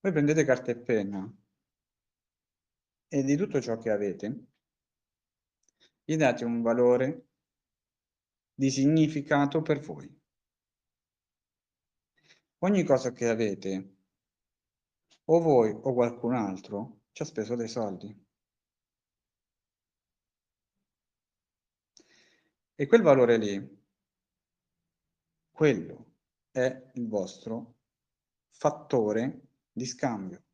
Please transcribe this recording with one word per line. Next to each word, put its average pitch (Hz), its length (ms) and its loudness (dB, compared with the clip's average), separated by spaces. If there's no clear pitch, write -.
Voi 190 100 0
prendete 151 320 4
carta 123 260 0
e 117 60 -4
penna 101 540 -4
e 139 160 -2
di 143 140 2
tutto 160 240 -2
ciò 113 160 -4
che 113 140 -4
avete 101 540 -4
gli 156 120 -2
date 127 280 2
un 117 200 -2
valore 123 640 2
di 135 200 0
significato 147 920 2
per 151 180 -2
voi. - 400 -16
Ogni 185 200 2
cosa 127 280 2
che 120 180 -2
avete, 98 680 -4
o 165 140 6
voi 131 300 4
o 123 240 -4
qualcun 120 400 0
altro, 101 680 -6
ci - 100 -14
ha 147 40 -4
speso 110 300 -6
dei 117 120 -6
soldi. 104 580 -8
E 143 140 -4
quel 226 160 6
valore 127 340 6
lì, 101 460 -6
quello 101 640 -2
è 127 460 -4
il 120 120 -8
vostro 107 680 -8
fattore 120 1000 -2
di 123 140 -8
scambio. 104 580 -8